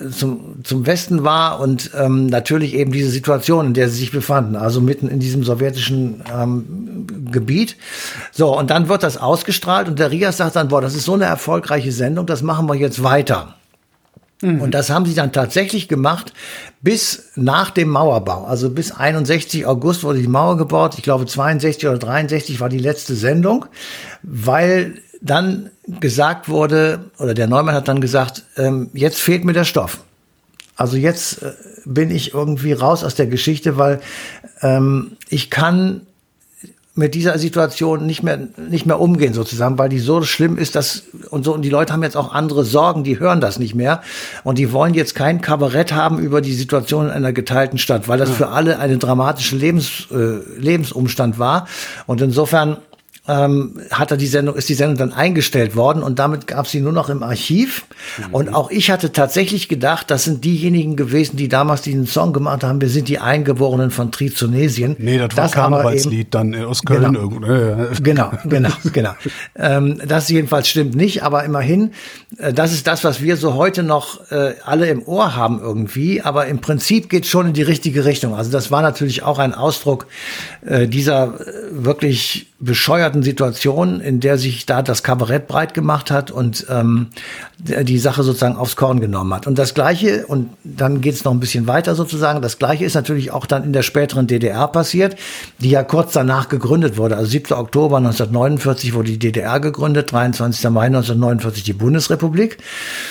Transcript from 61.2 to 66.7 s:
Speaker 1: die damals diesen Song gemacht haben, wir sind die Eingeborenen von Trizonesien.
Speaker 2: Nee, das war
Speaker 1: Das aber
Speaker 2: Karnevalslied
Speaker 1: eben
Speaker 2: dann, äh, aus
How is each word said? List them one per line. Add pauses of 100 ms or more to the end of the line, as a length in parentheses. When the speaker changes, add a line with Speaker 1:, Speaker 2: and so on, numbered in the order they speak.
Speaker 1:
die
damals
diesen
Song
gemacht
haben,
wir
sind
die
Eingeborenen
von
Trizonesien.
Speaker 2:
Nee,
das
war
Speaker 1:
Das
aber
Speaker 2:
Karnevalslied
Speaker 1:
eben
Speaker 2:
dann,
äh,
aus